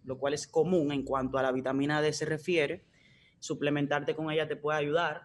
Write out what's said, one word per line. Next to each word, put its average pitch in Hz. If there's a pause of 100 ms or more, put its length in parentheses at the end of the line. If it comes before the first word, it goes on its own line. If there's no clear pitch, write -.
lo 131
cual 139
es 143
común 160
en 139
cuanto 131
a 131
la 131
vitamina 139
D 151
se 156
refiere, 156 (540)
suplementarte 147
con 156
ella 156
te 147
puede 151
ayudar. 156